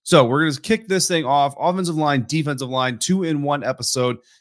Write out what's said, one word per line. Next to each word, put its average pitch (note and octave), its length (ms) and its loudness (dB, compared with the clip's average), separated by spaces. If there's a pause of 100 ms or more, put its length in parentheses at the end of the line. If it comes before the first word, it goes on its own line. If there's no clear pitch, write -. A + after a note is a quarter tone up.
So D#3 200 6
we're C#3+ 220 2
gonna C#3 140 -4
kick A3 260 -2
this F#3 220 0
thing E3 160 0
off. C#3+ 340 2
Offensive F3 380 -2
line, C#3+ 320 0
defensive C#3+ 400 -4
line, B2+ 300 -2
two-in-one D3 680 -2
episode. B2 540 -2 (220)